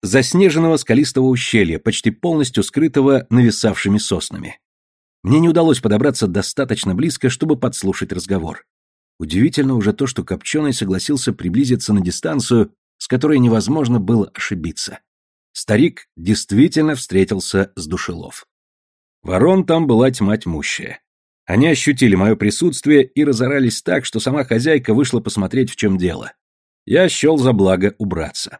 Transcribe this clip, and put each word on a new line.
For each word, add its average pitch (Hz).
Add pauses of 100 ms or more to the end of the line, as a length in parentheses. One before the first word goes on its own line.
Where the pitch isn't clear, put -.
Заснеженного 156
скалистого 131
ущелья, 110
почти -
полностью 151
скрытого 139
нависавшими 107
соснами. - (640)
Мне 120
не 170
удалось 160
подобраться 113
достаточно 98
близко, 139
чтобы 147
подслушать -
разговор. 90 (540)
Удивительно 127
уже 104
то, 135
что -
Копчёный 143
согласился 107
приблизиться 120
на 104
дистанцию, 117 (240)
с -
которой 143
невозможно 120
было 101
ошибиться. - (520)
Старик -
действительно 123
встретился 95
с 78
Душелов. 82 (760)
Ворон 147
там 165
была 127
тьма 107
тьмущая. - (460)
Они 120
ощутили 131
моё 101
присутствие 139
и 143
разорались 127
так, 131
что -
сама -
хозяйка 123
вышла 127
посмотреть, 110
в -
чём 98
дело. 90 (540)
Я 170
счёл 151
за 127
благо 95
убраться. 90